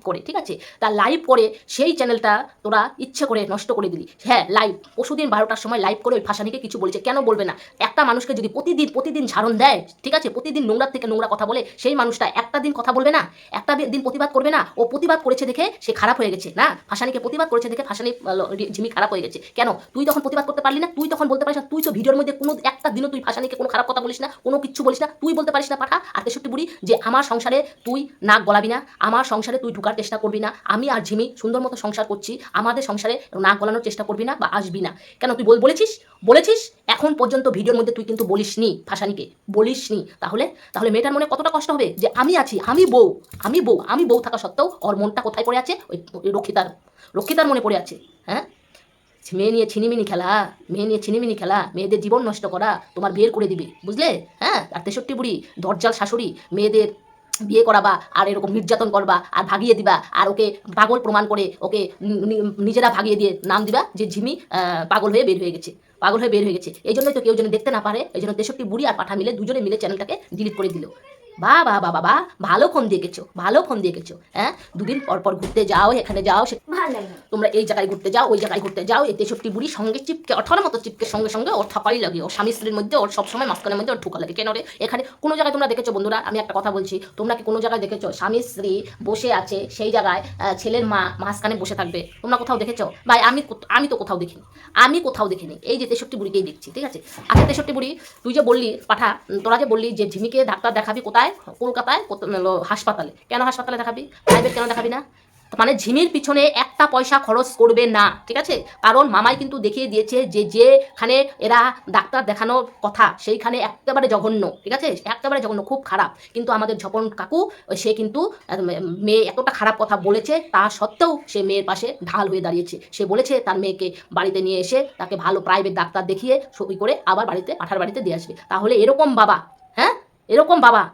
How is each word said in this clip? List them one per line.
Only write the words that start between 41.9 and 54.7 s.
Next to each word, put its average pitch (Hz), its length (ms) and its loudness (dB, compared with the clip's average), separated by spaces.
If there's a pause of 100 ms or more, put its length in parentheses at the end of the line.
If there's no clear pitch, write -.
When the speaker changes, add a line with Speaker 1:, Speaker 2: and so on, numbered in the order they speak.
Speaker 1:
যে 185 180 0
আমি 277 220 2
আছি, 240 280 -2
আমি 302 200 4
বউ, 233 220 6 (320)
আমি 269 220 0
বউ, 220 160 4 (100)
আমি 262 180 2
বউ 240 160 4
থাকা - 160 -6
সত্ত্বেও - 300 -2 (140)
ওর 208 140 0
মনটা 208 260 -2
কোথায় 220 240 -2
পড়ে 240 120 2
আছে? 254 160 -2 (160)
ওই, 175 80 -8 (160)
ওই 185 180 -4
রক্ষিতার, 196 360 -2 (480)
রক্ষিতার 302 320 0
মনে 269 140 2
পড়ে 208 160 0
আছে, - 180 -8 (300)
হ্যাঁ? 247 180 -4 (880)
মেয়ে 196 180 2
নিয়ে 226 180 2
ছিনিমিনি 226 340 0
খেলা, 190 440 0 (220)
মেয়ে 202 160 -2
নিয়ে 214 160 0
ছিনিমিনি 220 340 -2
খেলা, 196 240 0 (160)
মেয়েদের 196 260 0
জীবন 226 260 2
নষ্ট 208 180 -6
করা, 185 360 -2 (140)
তোমার 190 180 -2
বের 214 180 4
করে 208 160 0
দিবে, 165 180 -4 (200)
বুঝলে? 214 400 -2 (140)
হ্যাঁ? 240 360 -2